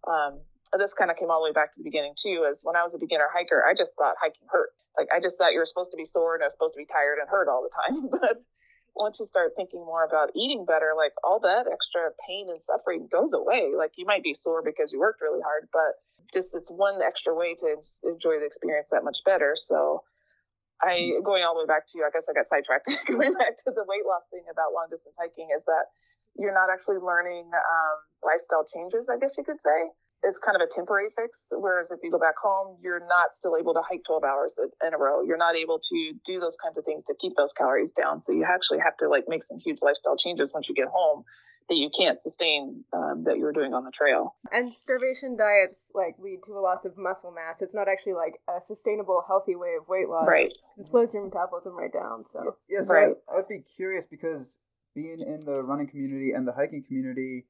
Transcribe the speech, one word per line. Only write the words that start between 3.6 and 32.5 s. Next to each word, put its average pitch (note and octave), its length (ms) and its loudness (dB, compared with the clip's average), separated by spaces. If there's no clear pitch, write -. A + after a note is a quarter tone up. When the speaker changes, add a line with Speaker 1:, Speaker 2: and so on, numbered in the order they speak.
Speaker 1:
I D#3+ 80 6
just F#3 240 0
thought - 240 2
hiking - 280 -4
hurt. E3+ 200 2
Like, - 180 0
I F3 40 4
just F3 200 0
thought E3+ 140 6
you D3+ 60 2
were D#3+ 60 2
supposed F3+ 260 -4
to E3 60 -14
be D#3+ 60 -8
sore E3 320 2
and E3 80 -2
I - 20 0
was C#3+ 80 2
supposed D#3+ 220 0
to C#3+ 40 -14
be D3 60 -12
tired D3 340 0
and C#3+ 100 -6
hurt F3 200 2
all B2+ 160 0
the - 80 -8
time. C4 360 -4
<laughs> - 120 -2
But B3 160 2
once G#3+ 240 -2
you A3+ 60 -6
start - 300 0
thinking F3+ 300 -8
more E3 180 0
about D#3 320 2
eating A3+ 300 -2
better, D#3 320 2
like, D3+ 160 2
all G3 160 4
that G#3+ 320 2
extra - 380 -2
pain F#3+ 220 -10
and E3 100 -8
suffering - 520 -2
goes G3 220 2
away. G3+ 440 2
Like, D#3 200 -2
you F3+ 80 -10
might G3 180 2
be D#3 100 -2
sore E3 280 2
because D3+ 300 -2
you C3 80 -4
worked G#3 220 2
really D3+ 200 -2
hard, - 300 -4
but D#3 300 0
just - 220 0
it's F3 160 -6
one G3 300 0
extra - 320 0
way E3+ 260 -2
to E3+ 120 0
ens-, - 320 -2
enjoy E3 360 0
the D3 60 -4
experience D3+ 440 -4
that - 160 0
much C#3+ 180 -2
better. D#3 320 4
So D3+ 480 2
I, F3 420 0
going F#3+ 200 2
all E3+ 120 2
the D#3+ 80 -2
way D#3 40 -4
back D#3 260 2
to, E3+ 100 -10
I D3 80 2
guess E3 180 -2
I D#3 40 -2
got - 140 2
sidetracked, - 420 0
<laughs> - 80 -10
going B3+ 260 2
back A#3 300 2
to B3+ 80 -2
the G#3 160 -4
weight G3+ 200 -4
loss F3+ 240 0
thing F3+ 200 -14
about D#3+ 220 -2
long A3 160 -4
distance - 300 -8
hiking, E3 360 -10
is D3+ 100 -2
that D#3+ 200 2
you're G3 180 -2
not F#3 180 4
actually F#3 260 0
learning, F3 560 -2
um, E3 440 2
lifestyle D#3+ 400 2
changes, F#3 480 -2
I A#3+ 60 -4
guess C#4 180 -2
you C#4+ 60 -6
could D4+ 180 -6
say. D#4+ 300 2
It's G3 160 0
kind G#3 180 2
of F3 60 4
a E3 60 2
temporary G3 480 0
fix, A#3 400 -2
whereas F3+ 360 0
if E3+ 120 -10
you E3+ 80 -4
go F3 80 2
back D#3 240 4
home, F#3+ 380 0